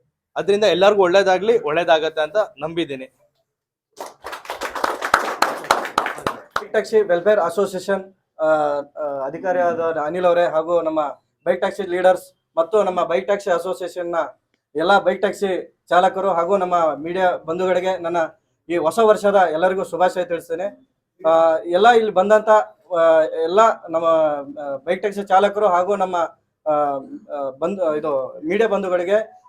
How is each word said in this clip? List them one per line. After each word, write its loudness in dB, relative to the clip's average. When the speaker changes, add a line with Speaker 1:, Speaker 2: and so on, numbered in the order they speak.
Speaker 1:
ಅದರಿಂದ 0
ಎಲ್ಲರಿಗೂ 4
ಒಳ್ಳೇದಾಗ್ಲಿ, 2
ಒಳ್ಳೇದಾಗತ್ತೆ 0
ಅಂತ -4
ನಂಬಿದ್ದೀನಿ. -6
Speaker 2:
ಬೈಕ್ -16
ಟ್ಯಾಕ್ಸಿ 2
ವೆಲ್ಫೇರ್ 2
ಅಸೋಸಿಯೇಷನ್, -4
ಆ, 0
ಆ, -6
ಅಧಿಕಾರಿಯಾದ -2
ಅನಿಲ್ -2
ಅವರೇ 4
ಹಾಗೂ 0
ನಮ್ಮ -2
ಬೈಕ್ 0
ಟ್ಯಾಕ್ಸಿ -4
ಲೀಡರ್ಸ್ 0
ಮತ್ತು 2
ನಮ್ಮ -2
ಬೈಕ್ -2
ಟ್ಯಾಕ್ಸಿ -2
ಅಸೋಸಿಯೇಷನ್ನ -4
ಎಲ್ಲ 4
ಬೈಕ್ 0
ಟ್ಯಾಕ್ಸಿ -4
ಚಾಲಕರು 2
ಹಾಗೂ 0
ನಮ್ಮ 0
ಮೀಡಿಯಾ -2
ಬಂಧುಗಳಿಗೆ -2
ನನ್ನ -4
ಈ -2
ಹೊಸ -2
ವರ್ಷದ 4
ಎಲ್ಲರಿಗೂ 2
ಶುಭಾಶಯ 0
ತಿಳಿಸ್ತೇನೆ. -8
ಆ, 4
ಎಲ್ಲ 2
ಇಲ್ಲಿ 4
ಬಂದಂತ, 2
ಆ, 4
ಎಲ್ಲ 0
ನಮ್ಮ, -2
ಆ, -6
ಬೈಕ್ -4
ಟ್ಯಾಕ್ಸಿ -4
ಚಾಲಕರು 2
ಹಾಗೂ 2
ನಮ್ಮ, -2
ಆ, 2
ಆ, -4
ಬಂಧು, -4
ಇದು -4
ಮೀಡಿಯಾ 2
ಬಂಧುಗಳಿಗೆ -2